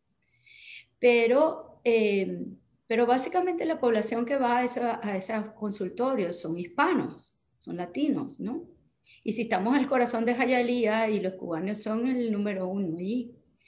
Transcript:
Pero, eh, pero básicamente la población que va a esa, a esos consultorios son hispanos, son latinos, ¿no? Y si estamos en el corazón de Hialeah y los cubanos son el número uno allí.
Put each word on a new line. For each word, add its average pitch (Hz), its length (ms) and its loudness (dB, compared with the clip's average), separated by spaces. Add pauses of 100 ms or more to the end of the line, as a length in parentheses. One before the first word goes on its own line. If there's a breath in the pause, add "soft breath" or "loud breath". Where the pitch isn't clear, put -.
(1000 loud breath)
Pero, 240 880 4
eh, 196 600 2 (400)
pero 233 200 2
básicamente 339 580 0
la 320 140 -2
población 233 460 0
que 277 120 -2
va 247 220 2
a 254 60 2
esa, 185 380 -2
a 208 140 -4
esos 214 340 -4
consultorios 208 920 -4
son 160 180 -4
hispanos, - 760 -2 (220)
son - 180 -10
latinos, 180 640 -4
¿no? 254 240 -6 (580 soft breath)
Y - 100 -2
si 233 100 -4
estamos 214 320 0
en 269 80 4
el 262 60 -2
corazón 240 360 2
de 240 100 2
Hialeah 240 760 2
y 202 100 2
los 185 140 -2
cubanos 185 480 -6
son 226 240 -2
el 247 240 0
número 202 380 -2
uno 185 300 -2
allí. 226 360 -4 (340 loud breath)